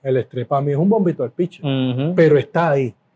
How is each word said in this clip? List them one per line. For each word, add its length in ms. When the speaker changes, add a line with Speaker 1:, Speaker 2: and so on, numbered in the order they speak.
Speaker 1:
el 140
estrés 300
para 140
mí 120
es 40
un 120
bombito 340
al 80
picho. 340
Speaker 2:
Ujú. 520
Speaker 1:
Pero 200
está 340
ahí. 220